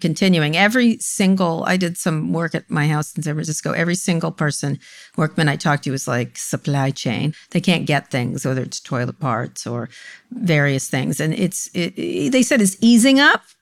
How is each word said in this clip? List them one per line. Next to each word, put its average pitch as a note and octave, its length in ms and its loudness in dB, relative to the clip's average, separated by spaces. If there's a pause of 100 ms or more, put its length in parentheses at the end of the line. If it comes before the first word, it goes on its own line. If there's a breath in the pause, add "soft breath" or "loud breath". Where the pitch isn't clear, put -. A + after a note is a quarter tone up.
continuing. D#3+ 560 2
Every A3+ 420 4
single, F#3 680 0
I F#3 100 2
did F3 200 -2
some D#3+ 360 -2
work E3 220 -2
at - 160 -8
my C#3+ 160 0
house D3+ 280 -2
in - 80 -4
San D3+ 120 -4
Francisco. D#3 380 -4
Every F3 220 0
single E3 360 -2
person, C#3+ 480 -4 (380 loud breath)
workman D#3 320 0
I C#3 80 0
talked D3 260 0
to C#3+ 80 -4
was C3+ 160 -6
like, A#2+ 300 -4
"Supply C#3 540 -2
chain. C#3+ 420 -4 (180 loud breath)
They F3 80 -2
can't E3 260 0
get C#3 240 -2
things, A#2+ 360 -4
whether C3 160 -2
it's B2 180 -10
toilet B2 400 -6
parts B2+ 480 -6
or A#2 220 -8 (420 loud breath)
various C#3+ 580 0
things." C#3+ 300 -2
And D#3 140 -2
it's, - 400 -2
it, F3 240 -4
it, F3+ 340 -2
they C4 100 4
said B3 200 2
it's G3 180 2
easing A#3+ 400 6
up, D#4 240 4 (180)